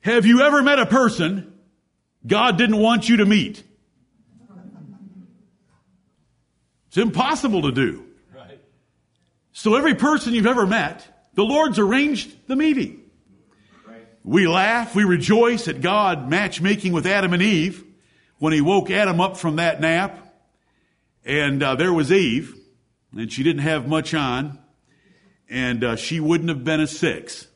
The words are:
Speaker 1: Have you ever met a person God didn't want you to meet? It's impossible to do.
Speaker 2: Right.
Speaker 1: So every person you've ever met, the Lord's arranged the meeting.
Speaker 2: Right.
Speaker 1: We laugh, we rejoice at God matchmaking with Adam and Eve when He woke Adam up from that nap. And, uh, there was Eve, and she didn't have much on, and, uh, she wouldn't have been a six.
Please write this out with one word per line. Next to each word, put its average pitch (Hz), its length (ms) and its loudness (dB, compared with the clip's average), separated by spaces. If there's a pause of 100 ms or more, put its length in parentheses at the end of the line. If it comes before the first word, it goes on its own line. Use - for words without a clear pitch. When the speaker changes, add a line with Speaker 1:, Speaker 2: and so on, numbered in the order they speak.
Speaker 1:
Have 220 240 2
you 240 160 6
ever 285 220 4
met 277 160 4
a 233 60 2
person 196 680 0 (720)
God 208 320 0
didn't 220 200 2
want 226 320 2
you 233 80 6
to 208 80 4
meet? 202 380 0 (3250)
It's - 100 -4
impossible 226 680 0
to 139 80 0
do. 120 340 -2 (280)
Speaker 2:
Right. - 260 -20 (920)
Speaker 1:
So 220 240 0
every 285 180 2
person 262 400 0
you've 226 140 2
ever 247 180 2
met, 185 680 -6
the 196 100 0
Lord's 277 360 2
arranged 254 540 0 (140)
the 262 80 -4
meeting. 277 460 -2 (840)
Speaker 2:
Right. - 220 -20 (160)
Speaker 1:
We 170 240 2
laugh, 214 480 -2
we 208 80 2
rejoice 214 640 2
at 135 140 -8
God 175 480 -2
matchmaking 190 640 -2
with 156 120 -2
Adam 190 280 0
and 180 100 0
Eve 185 400 -2 (540)
when 156 160 0
He 147 80 2
woke 185 280 2
Adam 185 320 0
up 190 160 -4
from 156 200 -4
that 160 240 -2
nap. 165 440 -2 (1000)
And, 139 360 -2
uh, 135 140 0
there 175 180 0
was 151 180 0
Eve, 160 440 0 (600)
and 110 160 -10
she 135 120 -6
didn't 151 180 0
have 147 260 -2
much 156 280 -2
on, 139 420 -4 (920)
and, 123 340 -4
uh, 117 140 -2
she 160 220 -6
wouldn't 160 300 0
have 139 140 -6
been 156 160 -2
a 151 80 0
six. - 580 -6 (100)